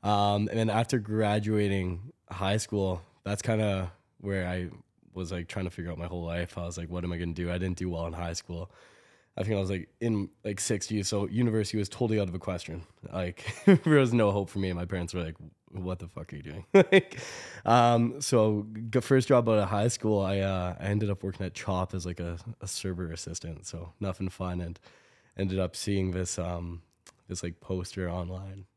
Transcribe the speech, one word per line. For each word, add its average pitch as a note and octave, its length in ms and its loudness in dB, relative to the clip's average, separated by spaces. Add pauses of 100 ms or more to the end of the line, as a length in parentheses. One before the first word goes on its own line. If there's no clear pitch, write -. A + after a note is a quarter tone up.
Um, G#2 440 4
and A2 120 -2
then A2 100 2
after A#2 300 0
graduating G#2 1120 0 (180)
high F#2+ 280 0
school, F#2+ 440 -2 (220)
that's G2+ 180 -4
kinda G2+ 500 0 (280)
where F#2+ 280 -2
I F2+ 220 -4 (440)
was, F2+ 180 -6
like, F2 160 -6
trying F#2+ 160 -6
to F2 80 -4
figure F2 180 -8
out E2 80 -8
my E2+ 100 -8
whole F2 180 -6
life. E2+ 320 -4
I F2 80 -6
was F2 120 -8
like, E2+ 120 -8
"What F2 160 -4
am F2 80 -2
I E2 40 -4
gonna E2+ 140 -4
do?" F2 180 -4
I F2 80 -2
didn't F2+ 200 -2
do F#2 120 -4
well E2+ 160 -4
in E2+ 60 -6
high E2+ 220 -6
school. E2+ 360 -10 (680)
I - 60 -2
think G#2+ 120 0
I G2 60 2
was, F#2+ 80 -2
like, F#2 180 -4 (140)
in, A2 280 0 (140)
like, G#2 160 -4
sixth - 320 -2
year, G#2 140 0
so G2+ 240 0
university A2 480 0
was G2+ 100 0
totally A2 320 0
out G2 80 0
of E2+ 60 -6
the F2+ 60 -6
question. E2+ 440 -6 (300)
Like, F2+ 320 -4 (200)
<laughs> - 0 -
there D#3+ 320 8
was B2+ 160 6
no A2 180 6
hope G2 180 0
for G2+ 100 -6
me, F#2 100 0
and F2 80 -2
my F2 60 -4
parents F2 300 -4
were F2+ 100 -2
like, D#2+ 120 -6 (360)
"What F2+ 280 -6
the E2+ 100 -12
fuck - 240 -12
are - 20 -10
you C#2 80 -12
doing?" D#2+ 260 -12
<laughs> - 40 -14
Like, - 440 6 (480)
um, A#2+ 560 6
so G#2+ 460 4 (220)
g-, B2 100 2
first C3 300 4
job A#2+ 180 6
out A2 100 6
of G2 120 2
high G#2+ 180 2
school, G#2+ 340 2
I, G2 180 0
uh, F#2 380 0
I - 100 -10
ended G#2 220 2
up G2 140 -4
working F#2+ 220 -4
at F2 80 -8
Chop F#2 400 -2
as, F2+ 120 -6
like, F2 140 -6
a, E2+ 180 -4 (220)
a G2+ 80 -10
server F2+ 440 -6
assistant, E2 540 -10
so E2 360 -12
nothing F#2+ 260 -4
fun, F2+ 320 -4
and E2+ 180 -6 (600)
ended F#2+ 220 0
up F2+ 180 0
seeing F#2+ 340 0
this, F2+ 260 -4
um, E2+ 440 -6 (480)
this, F2+ 120 -6
like, E2+ 200 -8
poster F#2 480 -4
online F#2 560 -8 (120)